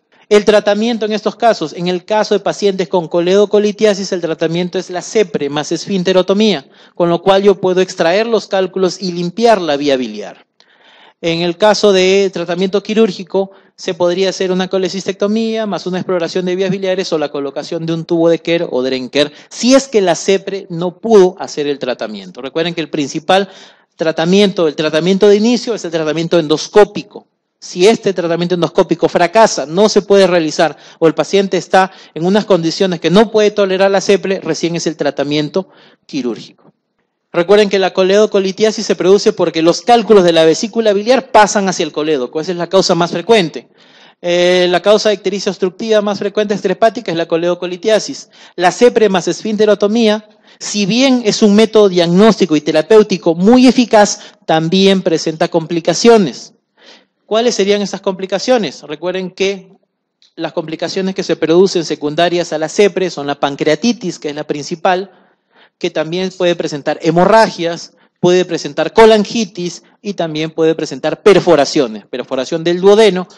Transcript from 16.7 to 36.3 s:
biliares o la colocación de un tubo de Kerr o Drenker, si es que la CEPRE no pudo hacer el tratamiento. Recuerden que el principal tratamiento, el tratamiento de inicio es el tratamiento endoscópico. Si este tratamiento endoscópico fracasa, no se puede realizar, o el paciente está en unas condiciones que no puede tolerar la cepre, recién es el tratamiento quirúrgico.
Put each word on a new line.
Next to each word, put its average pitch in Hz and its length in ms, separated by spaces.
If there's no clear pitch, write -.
biliares 185 420
o 160 40
la 147 120
colocación 147 560
de 165 80
un 165 100
tubo 165 240
de 165 120
Kerr 170 300
o 127 140
Drenker, 131 480
si 254 280
es 262 120
que 208 140
la 175 140
CEPRE 196 540
no 175 300
pudo 190 400
hacer 147 280
el 143 120
tratamiento. 107 640
Recuerden 165 320
que 170 80
el 147 80
principal 165 580
tratamiento, 175 720
el 151 80
tratamiento 165 540
de 208 80
inicio 233 360
es 185 120
el 165 60
tratamiento 165 460
endoscópico. 165 920
Si 180 280
este 208 260
tratamiento 170 400
endoscópico 170 560
fracasa, 175 560
no 190 240
se 202 140
puede 196 240
realizar, 160 500
o 165 80
el 151 80
paciente 190 420
está 190 340
en 156 100
unas 202 220
condiciones 170 540
que 160 100
no 208 220
puede 214 180
tolerar 196 400
la 196 100
cepre, 190 400
recién 165 360
es 160 100
el 160 100
tratamiento 147 720
quirúrgico. - 640